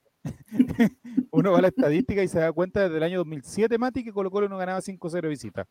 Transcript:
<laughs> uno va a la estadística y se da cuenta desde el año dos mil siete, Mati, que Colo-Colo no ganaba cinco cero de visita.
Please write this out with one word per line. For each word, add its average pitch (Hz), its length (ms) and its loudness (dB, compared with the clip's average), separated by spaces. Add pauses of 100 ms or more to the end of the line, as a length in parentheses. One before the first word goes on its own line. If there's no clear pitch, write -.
(240)
<laughs> - 1080 -2
uno 190 200 4
va 175 60 6
a 180 40 6
la 185 60 6
estadística 196 560 2
y 180 40 0
se 175 120 0
da 160 140 2
cuenta 185 300 0
desde 160 140 0
el 156 60 0
año 180 160 0
dos 165 80 -2
mil 151 160 -10
siete, 226 340 0
Mati, 247 260 -2
que 220 100 -12
Colo-Colo 196 340 -2
no 196 100 -8
ganaba 185 240 -4
cinco 185 280 -10
cero 160 180 -4
de 151 40 -2
visita. 107 400 -10